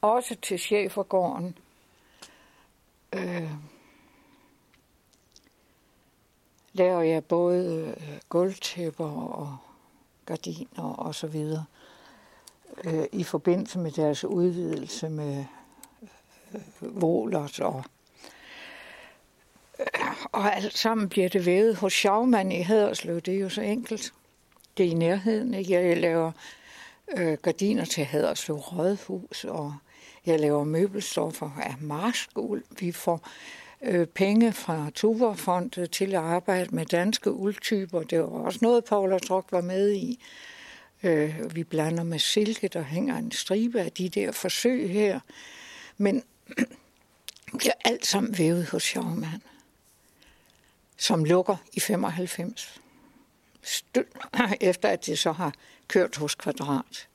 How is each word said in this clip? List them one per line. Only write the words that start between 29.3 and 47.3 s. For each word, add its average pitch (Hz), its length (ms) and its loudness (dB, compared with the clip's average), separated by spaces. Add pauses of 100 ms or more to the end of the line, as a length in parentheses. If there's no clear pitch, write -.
og 147 300 -6 (520)
jeg 160 140 4
laver 147 240 4
møbelstoffer 165 840 0 (120)
af - 180 -6
marskuld. 196 840 -4 (160)
Vi 175 120 -2
får, 170 360 -2 (540)
øh, 180 240 2
penge 208 460 4
fra 156 420 -4
Tuborgfondet 190 960 0
til 196 240 -2
at 175 60 4
arbejde 175 540 0
med 160 120 -2
danske 185 460 2
uldtyper. 190 720 -2
Det 165 160 0
var 160 80 2
også 160 360 -4
noget, 233 220 6
Paula 196 340 2
Trok 185 340 -2
var 180 80 2
med 190 320 2
i. 233 300 -2 (800)
Øh, 160 540 0
vi 165 80 -4
blander 160 400 0
med 165 140 -4
silke, 214 500 2
der 170 140 -4
hænger 170 340 -2
en - 160 -6
stribe 226 480 0
af 170 120 -2
de 185 160 -4
der 190 240 -2
forsøg 240 580 0
her. 202 300 2 (760)
Men 202 260 2 (680)
<clears throat> - 640 -20